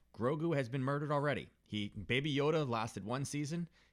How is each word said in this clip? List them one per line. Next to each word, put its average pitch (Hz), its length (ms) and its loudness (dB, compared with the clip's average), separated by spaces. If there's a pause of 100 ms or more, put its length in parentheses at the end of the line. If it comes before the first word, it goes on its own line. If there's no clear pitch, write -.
(180)
Grogu 156 380 0
has 135 140 2
been 135 140 -2
murdered 143 280 0
already. 139 380 0 (160)
He, 104 240 -2
Baby 135 460 0
Yoda 147 320 4
lasted 113 380 -2
one 127 200 -2
season. 151 420 -4 (260)